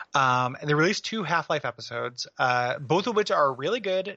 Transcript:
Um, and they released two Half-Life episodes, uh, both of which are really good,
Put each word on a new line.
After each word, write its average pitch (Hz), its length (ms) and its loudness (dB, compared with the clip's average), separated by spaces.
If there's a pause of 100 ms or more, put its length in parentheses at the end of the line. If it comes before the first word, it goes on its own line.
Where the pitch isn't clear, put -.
(140)
Um, 127 460 2
and 147 100 -2
they 147 40 4
released 165 300 2
two 220 200 -4
Half-Life 156 400 -2
episodes, 120 640 -6 (100)
uh, 123 400 2
both 156 300 0
of 220 80 0
which 208 160 2
are 147 200 4
really 160 280 -2
good, 190 360 -4